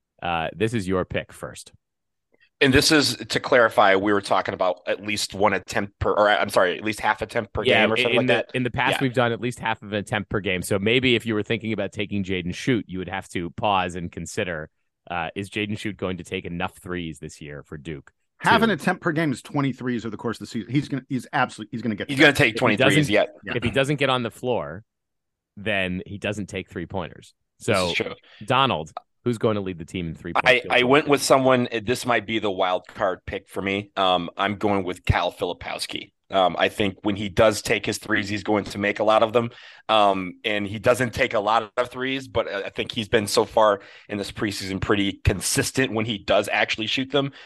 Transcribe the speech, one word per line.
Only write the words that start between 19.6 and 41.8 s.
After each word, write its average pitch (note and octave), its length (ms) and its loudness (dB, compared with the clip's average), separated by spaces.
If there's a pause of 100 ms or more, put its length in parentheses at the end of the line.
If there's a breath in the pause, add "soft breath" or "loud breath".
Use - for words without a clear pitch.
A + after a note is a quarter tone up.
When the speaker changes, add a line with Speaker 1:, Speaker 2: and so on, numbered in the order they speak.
Speaker 3:
threes A#2+ 320 -6
over A2+ 60 -6
the G#2+ 80 -10
course A2+ 180 -6
of - 40 -14
the G2+ 60 -12
season. G#2+ 240 -8
He's C#3 180 0
gonna, C3+ 200 -6
he's B2+ 240 -6
absolutely, A#2+ 400 -2
he's A2+ 100 -8
gonna A2+ 120 -2
get G2+ 160 -8
Speaker 2:
He's C3+ 80 -4
Speaker 3:
that. D3+ 60 8
Speaker 2:
gonna D3 100 8
take C#3+ 140 4
Speaker 1:
If G#2+ 60 -4
he - 40 -8
Speaker 2:
twenty A2 180 2
threes, C3+ 200 4
Speaker 1:
doesn't, C#3+ 160 2
Speaker 2:
yeah. G2+ 120 4 (180)
Speaker 3:
Yeah. F#2 140 -8
Speaker 1:
if A#2 80 -6
he A#2 60 -2
doesn't C3+ 260 0
get C3+ 140 0
on B2+ 120 0
the A2+ 80 -4
floor, F#2 540 -6 (720)
then F#2+ 500 -2
he G2+ 120 -12
doesn't G#2 280 -6
take F#2 220 -10
three-pointers. - 640 -10 (240)
Speaker 2:
This - 80 -16
Speaker 1:
So, F#2+ 220 2
Speaker 2:
is E2+ 60 -4
true. - 200 -4 (300 loud breath)
Speaker 1:
Donald, A2 480 2 (320)
who's A#2+ 120 0
going G#2+ 200 0
to G#2 40 -4
lead F#2+ 180 -6
the E2 60 -10
team F2 240 -6
in D#2+ 60 -8
three-point F2 340 -2
Speaker 2:
I, B2 120 6
Speaker 1:
field - 120 -6
Speaker 2:
I B2+ 80 6
Speaker 1:
goal? B2+ 100 4
Speaker 2:
went D3 180 6
with C#3 140 4
someone, C3 500 6
uh, A2+ 100 -2
this A#2+ 240 -2
might A#2 200 2
be A2 120 -2
the G#2 120 -2
wild F#2 360 0
card F#2+ 400 -2
pick F#2+ 220 -8
for - 120 -10
me. G2 360 -2
Um, F#2 400 2
I'm G2 200 0
going G2+ 280 0
with F2+ 200 -8
Cal F2+ 280 2
Filipowski. - 800 -8 (200)
Um, F2+ 280 4
I G2 80 4
think G2 340 -2
when G#2 140 0
he G#2 120 -6
does G#2+ 320 4
take G#2+ 240 -2
his G#2+ 140 -2
threes, G#2+ 300 -2
he's G#2 160 -6
going G#2 220 2
to - 120 -10
make G2+ 220 0
a G#2+ 40 2
lot A2 200 6
of G#2+ 80 0
them. A#2 180 2 (380 loud breath)
Um, G2 460 2 (100)
and G#2 200 -2
he G2+ 140 -8
doesn't A#2+ 340 2
take B2 220 -2
a A2 60 2
lot G#2+ 360 0
of A#2+ 140 -2